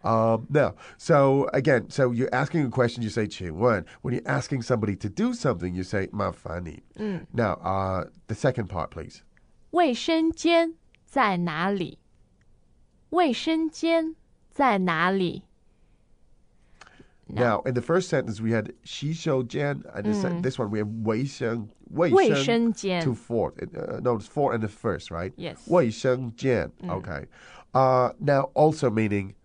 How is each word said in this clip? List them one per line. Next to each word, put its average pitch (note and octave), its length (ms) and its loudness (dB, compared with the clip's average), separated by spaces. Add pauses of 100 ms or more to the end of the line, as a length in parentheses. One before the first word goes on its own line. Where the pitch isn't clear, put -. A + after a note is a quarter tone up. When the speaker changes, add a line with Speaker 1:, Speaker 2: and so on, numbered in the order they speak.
Speaker 1:
Um, A2+ 480 2
now, C#3 240 2 (240)
so C#3 520 4
again, C3 380 2
so B2+ 220 2
you're A#2+ 200 0
asking C#3+ 340 0
a B2 40 0
question, A#2+ 320 0
you G#2+ 80 -2
say, G#2+ 180 -2
"请 E2+ 300 -8
问." G#2 260 2 (200)
When - 100 -2
you're - 140 -4
asking C3+ 340 -2
somebody G#2+ 360 0
to G#2+ 120 -6
do A#3 240 -2
something, F#2 400 -2
you F2+ 100 -4
say, G2 300 -4
"麻 G2 180 -2
烦 F2 320 -10
你." E2+ 200 -14 (140)
Speaker 2:
Mm. G#3 340 -6
Speaker 1:
Now, G#2+ 320 0
uh, F#2+ 420 -2 (220)
the A2+ 80 -6
second A#2+ 320 -2
part, F2+ 240 -6
please. - 300 -14 (500)
Speaker 2:
卫 D#4+ 240 2
生 D#4+ 360 0
间 E4 440 2 (320)
在 G#3+ 300 2
哪 E3+ 340 -2
里? F#3+ 260 -4 (1120)
卫 E4 220 4
生 D#4+ 380 0
间 D#4+ 460 0 (340)
在 A#3+ 300 2
哪 F3 320 2
里? F#3+ 320 -2 (1800)
Speaker 1:
Now, A2+ 380 2
in C3 80 -2
the B2 80 0
first F3 280 0
sentence, A#2 320 -2
we A2 100 0
had A2 220 0 (100)
洗 - 300 -6
手 D#3 300 0
间, C#3+ 380 -4 (140)
and G#2+ 80 -8
the G#2+ 100 0
se-, F#3+ 160 0
Speaker 2:
Mm. F3 120 -4
Speaker 1:
this C3 180 -4
one, A2 120 0
we G#2+ 80 -2
have G#2+ 100 -2 (140)
卫 A2 200 0
生, A#2 460 -4 (220)
Speaker 2:
卫 E3 180 2 (260)
生 A#3 380 2
间. F3+ 260 -2
Speaker 1:
卫 E3 60 -2
生 - 0 -
to C3 80 2
fourth. A2 480 -2
Uh, - 400 -8
no, A#2+ 160 2
it's G2+ 100 -10
four C3+ 260 0
and A2+ 80 0
the A2 60 -2
first, G2 440 -4
right? F2 260 -6
Speaker 2:
Yes. D3+ 200 -10 (100)
Speaker 1:
卫 D#3 220 4
生 B2 460 -2
间. A#2+ 360 0 (100)
Speaker 2:
Mm. - 80 -10 (120)
Speaker 1:
Okay. E2 260 -10 (460)
Uh, C3 460 4
now, C#3 340 2
also D3+ 360 4
meaning G#2 440 0 (100)